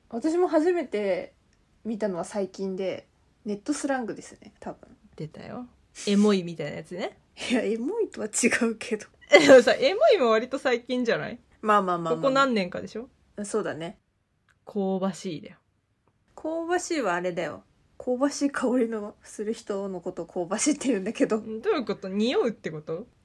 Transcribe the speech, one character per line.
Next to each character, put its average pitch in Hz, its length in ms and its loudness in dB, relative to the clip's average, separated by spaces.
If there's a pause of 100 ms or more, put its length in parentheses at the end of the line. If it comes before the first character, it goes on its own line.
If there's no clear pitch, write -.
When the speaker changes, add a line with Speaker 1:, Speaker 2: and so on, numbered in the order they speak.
(140)
Speaker 1:
私 311 240 0
も 359 120 4
初 330 240 4
め 339 100 0
て 196 480 -2 (540)
見 214 120 -4
た 208 120 0
の 175 80 -4
は 165 80 -4
最 202 240 -4
近 190 260 -6
で、 185 320 -4 (380)
ネ 208 80 -4
ッ 208 80 -8
ト 294 100 -4
ス 294 160 -4
ラ 269 100 0
ン 240 80 -4
グ 180 80 -6
で - 80 -14
す - 200 -18
ね、 - 180 -20
多 - 140 -10
分。 - 240 -20 (180)
Speaker 2:
出 156 140 -10
た - 120 -18
よ。 - 280 -12 (360)
エ 202 120 6
モ 208 160 8
い 185 100 2
み 170 140 -8
た 147 100 -4
い - 20 -6
な - 100 -8
や 165 40 -10
つ 180 120 -12
ね。 269 220 -6 (320)
Speaker 1:
い 233 40 0
や、 220 100 2
エ 208 140 0
モ 349 240 -2
い - 80 0
と - 100 -14
は 214 80 -4
違 - 200 2 (180)
う 226 100 0
け - 220 -6
ど。 - 100 -10 (120)
Speaker 2:
<laughs> - 120 -16
で 381 160 10
も 262 140 12
さ、 233 120 4
エ 269 200 0
モ 453 80 -2 (120)
い 403 40 4
も 240 140 2
割 226 180 0
と 277 100 -6
最 240 240 -2
近 247 220 -2
じ 220 80 2
ゃ 160 40 0
な 147 120 -6
い？ 247 100 -14 (220)
Speaker 1:
ま 208 160 4
あ 202 40 4
ま 180 120 0
あ 175 40 0
ま 165 140 -2
あ 160 40 0
ま - 0 -
あ。 - 0 -
Speaker 2:
こ 160 80 -4
こ 269 60 4
何 269 240 4
年 185 160 0
か 180 120 -8
で 185 80 -10
し 220 100 -10
ょ？ 262 80 -12 (380)
Speaker 1:
そ 208 160 -2
う - 20 0
だ 151 100 -4
ね。 165 260 -10 (680)
Speaker 2:
香 190 340 -2
ば 190 140 0
し 170 240 -8
い 143 40 -14
だ - 100 -18
よ。 - 40 -20 (800)
Speaker 1:
香 330 320 -6
ば 349 120 2
し 349 160 -4
い 294 60 0
は 180 140 2
あ 180 60 -2
れ 180 100 -2
だ 170 120 -4
よ。 - 200 -8 (340)
香 247 200 -2
ば 277 120 2
し 285 180 0
い 285 40 -2
香 - 160 0 (120)
り 226 100 2
の 214 340 -8
す - 220 -8
る 226 80 -2
人 202 340 -6
の 185 140 -8
こ 185 100 -8
と 175 120 -8
を - 20 -16
香 180 180 -4
ば 190 160 -2
し 302 120 2
い - 20 4
っ - 40 -10
て 247 120 -2
言 220 80 2
う - 20 -2
ん 190 60 -6
だ 226 80 -4
け 269 120 2
ど。 220 120 2
Speaker 2:
ど 208 80 -6
う 220 40 -10 (260)
い - 20 0
う 247 80 -2
こ 196 100 -4
と？ 190 140 -10
匂 220 280 0
う 320 120 2
っ - 20 -2
て - 180 -8
こ 156 120 -10
と？ 165 260 -8 (180)